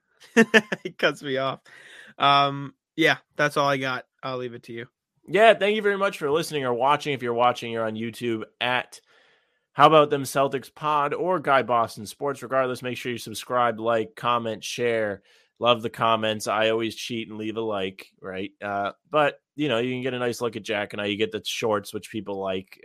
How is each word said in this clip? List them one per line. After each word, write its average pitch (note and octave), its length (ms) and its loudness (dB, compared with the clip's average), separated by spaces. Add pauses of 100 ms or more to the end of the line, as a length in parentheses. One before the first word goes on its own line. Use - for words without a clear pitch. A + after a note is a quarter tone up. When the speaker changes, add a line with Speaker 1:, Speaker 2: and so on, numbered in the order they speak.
(360)
Speaker 1:
<laughs> A3 480 4
He F3+ 80 -10
cuts D3+ 320 -2
me C3+ 140 -4
off. C3 240 -4 (580)
Um, C#3 560 2 (200)
yeah, D#3 220 4 (180)
that's D3 220 0
all C#3+ 100 2
I C#3 100 2
got. C3 280 -6 (160)
I'll C3 160 -6
leave B2 160 -8
it A#2 100 -18
to A#2 100 -16
you. A#2 140 -12 (400)
Speaker 2:
Yeah, G#3 280 8
thank G#3 200 2
you A3 60 -2
very G3+ 160 0
much G3 220 -2
for D3 100 -2
listening D3+ 360 -2
or B2 80 0
watching. C#3+ 400 2
If B2 100 -6
you're A#2+ 100 -2
watching, A#2+ 380 2
you're A2+ 140 -2
on A2 100 -4
YouTube A2+ 480 -4 (180)
at B2 380 -2 (720)
How C#3+ 160 6
About D3+ 240 6
Them C#3 120 0
Celtics C#3 500 -2
Pod D3 420 -2
or F3+ 240 0
Guy C3+ 240 4
Boston A2+ 420 0
Sports. C3+ 380 -8
Regardless, B2+ 400 -2
make B2 140 -6
sure B2+ 140 -6
you A#2 60 -6
subscribe, A#2 640 -2
like, A2+ 360 0
comment, A#2 480 -2
share. A2+ 600 -2 (360)
Love A#2 220 2
the A2+ 80 -6
comments. A2 580 0
I A2 220 2
always A2+ 260 -2
cheat A2+ 340 -8
and G#2+ 80 -12
leave G#2+ 200 -6
a A#2 40 -4
like, G2 460 -4 (120)
right? F#2+ 320 -10 (100)
Uh, G2+ 300 -4 (180)
but, D3 300 2 (160)
you D3 140 -2
know, A2+ 80 2
you B2+ 160 -2
can B2+ 80 -4
get B2+ 140 -4
a B2 40 -6
nice B2 220 -2
look A#2 160 -4
at G2 60 -10
Jack G#2 300 -4
and G#2 80 -8
I. G#2 40 -4
You G#2 100 0
get G#2 160 0
the G#2 140 -8
shorts, G#2 480 -2
which G#2 180 -10
people G2+ 300 -8
like. F#2+ 440 -6